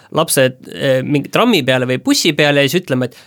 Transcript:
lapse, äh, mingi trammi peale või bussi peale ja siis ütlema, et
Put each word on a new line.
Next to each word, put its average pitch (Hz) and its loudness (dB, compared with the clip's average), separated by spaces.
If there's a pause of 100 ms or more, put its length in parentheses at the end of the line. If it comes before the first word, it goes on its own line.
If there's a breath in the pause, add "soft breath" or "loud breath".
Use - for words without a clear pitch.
(140)
lapse, 156 2
äh, 131 -2
mingi 139 -2
trammi 214 2
peale 127 0
või 127 -2
bussi 277 0
peale 143 2
ja 139 2
siis 175 -2
ütlema, 127 -2
et 123 -10 (100)